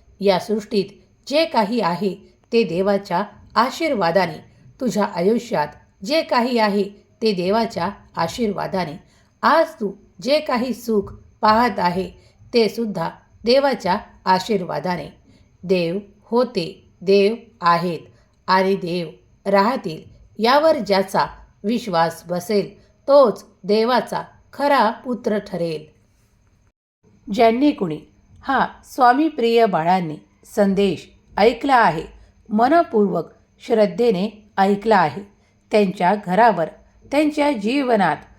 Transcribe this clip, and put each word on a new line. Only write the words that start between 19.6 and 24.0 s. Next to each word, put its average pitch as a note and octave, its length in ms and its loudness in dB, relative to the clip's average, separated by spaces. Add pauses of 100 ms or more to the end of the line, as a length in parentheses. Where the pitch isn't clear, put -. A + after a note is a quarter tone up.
यावर D4 380 4
ज्याचा F#3+ 480 0 (380)
विश्वास F3 640 -2
बसेल F3 540 -4 (260)
तोच C4+ 380 4 (180)
देवाचा G#3+ 600 0 (300)